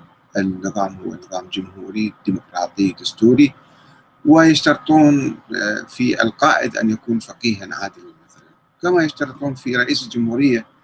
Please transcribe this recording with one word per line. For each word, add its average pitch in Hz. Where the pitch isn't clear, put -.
النظام 95
هو 92
نظام 92
جمهوري 98
ديمقراطي 92
دستوري، 127
ويشترطون، 151
آه، 104
في 123
القائد 123
أن 110
يكون 113
فقيها 107
عادلا -
مثلًا، -
كما 175
يشترطون 143
في 127
رئيس 123
الجمهورية 117